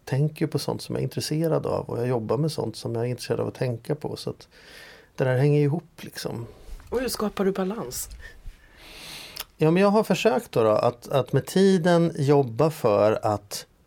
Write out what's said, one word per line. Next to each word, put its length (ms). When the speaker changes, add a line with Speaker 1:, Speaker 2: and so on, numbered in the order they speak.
Speaker 1:
tänker 400
ju 60
på 80
sånt 240
som 120
jag 60
är 40
intresserad 640
av 240
och 80
jag 80
jobbar 300
med 160
sånt 240
som 180
jag 100
är 40
intresserad 320
av 80
att 60
tänka 400
på. 220
Så 140
att 180
det 80
där 120
hänger 220
ju 60
ihop 320
liksom. 500
Speaker 2:
Och 100
hur 80
skapar 360
du 80
balans? 560
Speaker 1:
Ja, 140
men 120
jag 80
har 140
försökt 480
då, 100
då 80
att, 380
att 240
med 140
tiden 680
jobba 540
för 560
att 400